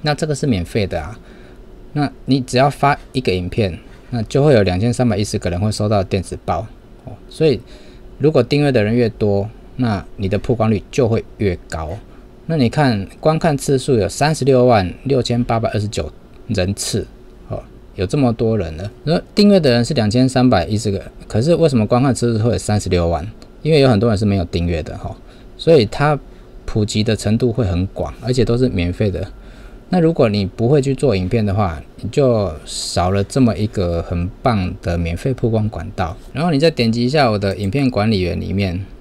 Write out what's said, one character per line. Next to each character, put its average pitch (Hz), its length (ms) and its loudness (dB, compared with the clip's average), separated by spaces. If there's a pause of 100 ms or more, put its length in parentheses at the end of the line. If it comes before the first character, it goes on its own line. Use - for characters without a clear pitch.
那 151 100 -2
这 156 140 -4
个 151 80 -2
是 143 100 -4
免 104 180 0
费 104 220 -2
的 85 160 -6
啊。 - 180 -14 (760)
那 147 160 0 (140)
你 135 160 2
只 123 160 -2
要 131 100 6
发 139 300 0 (140)
一 131 100 -2
个 117 100 0
影 90 160 -2
片， 90 300 -2 (320)
那 120 140 -4
就 135 200 0
会 147 120 6
有 104 80 6
两 92 160 0
千 120 120 0
三 123 160 0
百 107 80 2
一 104 80 -2
十 - 140 -6
个 - 140 -4
人 87 80 -4
会 107 120 0
收 104 160 -2
到 104 160 2
电 95 200 -2
子 - 200 -10
报 87 220 -4 (400)
哦。 117 80 -14 (160)
所 - 160 -2
以 135 160 2 (560)
如 139 140 2
果 156 100 4
订 147 220 0
阅 143 80 2
的 120 120 4
人 110 120 0
越 120 140 2
多， 104 380 0 (280)
那 113 280 -2 (140)
你 101 100 -4
的 95 120 0
曝 120 160 0
光 110 160 2
率 104 180 0
就 127 180 2
会 107 160 0 (140)
越 98 180 0 (140)
高。 80 260 -8 (520)
那 165 100 -2
你 127 100 2
看， 113 400 0 (120)
观 160 180 2
看 156 180 0
次 139 220 0
数 131 180 0
有 95 140 2
三 147 240 0
十 151 100 -4
六 127 220 4
万 101 260 4 (120)
六 131 180 0
千 120 220 -2
八 117 160 0
百 107 100 -2
二 113 100 -2
十 101 80 -2
九 - 240 -6 (360)
人 92 260 -2
次 - 320 -4 (440)
哦， - 120 -8 (320)
有 92 140 -4
这 151 100 -2
么 127 160 2
多 113 240 0
人 80 180 -4
了。 92 160 -10 (120)
那 165 180 0 (140)
订 208 140 6
阅 196 100 6
的 143 100 4
人 120 160 4
是 156 80 -4
两 110 160 2
千 123 180 4
三 127 220 4
百 95 160 4
一 104 100 -2
十 104 140 -2
个， 95 100 -2 (280)
可 - 120 -2
是 156 140 2
为 160 160 4
什 135 80 2
么 110 80 4
观 120 160 2
看 139 100 2
次 117 240 0
数 107 80 0
会 117 100 2
有 120 40 0
三 104 240 -2
十 - 80 -6
六 87 180 2
万？ 82 160 -2 (380)
因 151 100 -2
为 156 100 6
有 135 60 6
很 127 120 4
多 117 100 2
人 107 80 2
是 107 80 0
没 101 120 2
有 90 80 0
订 85 200 -2
阅 85 160 -2
的 - 160 -12
哈， - 180 -10 (440)
所 160 180 6
以 113 80 6
它 147 340 0 (460)
普 110 180 0
及 107 200 0
的 107 120 2
程 104 220 0
度 117 160 2
会 123 140 -2
很 92 260 0
广， - 180 -6 (120)
而 123 100 -2
且 131 100 2
都 123 140 2
是 127 100 2
免 87 240 -2
费 104 200 -2
的。 92 200 -6 (580)
那 185 100 2
如 160 120 4
果 151 160 2
你 104 160 0
不 113 240 -2
会 143 140 4
去 135 140 0
做 131 200 2
影 90 140 -2
片 113 160 0
的 101 80 0
话， 92 260 -2 (180)
你 101 120 -10
就 113 420 2 (140)
少 - 460 -2
了 98 120 2
这 - 160 -4
么 117 160 4
一 107 120 -2
个 87 340 -2
很 87 260 -4 (140)
棒 98 400 0
的 87 160 -4
免 85 180 -4
费 135 160 -4
曝 123 160 -2
光 110 220 0
管 80 260 -8
道。 85 220 -6 (160)
然 139 100 -4
后 180 60 0
你 151 100 2
再 160 120 4
点 117 200 0
击 120 140 0
一 120 40 0
下 139 200 2
我 107 80 0
的 98 200 -2
影 101 120 -4
片 139 220 0
管 104 180 0
理 104 120 2
员 87 200 -2
里 90 100 -6
面 95 320 -2 (180)